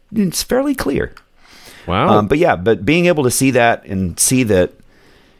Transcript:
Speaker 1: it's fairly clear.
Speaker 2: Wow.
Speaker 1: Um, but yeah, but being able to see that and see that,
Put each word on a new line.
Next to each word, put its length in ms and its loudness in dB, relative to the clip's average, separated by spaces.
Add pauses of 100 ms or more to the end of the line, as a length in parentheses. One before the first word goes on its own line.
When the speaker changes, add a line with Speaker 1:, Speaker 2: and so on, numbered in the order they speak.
(120)
Speaker 1:
it's 300 -2
fairly 320 -2
clear. 400 -4 (720)
Speaker 2:
Wow. 220 0 (100)
Speaker 1:
Um, 80 0
but 120 0
yeah, 180 2
but 280 -2
being 220 2
able 180 2
to 60 2
see 220 0
that 320 2
and 340 -6
see 260 0
that, 280 2 (680)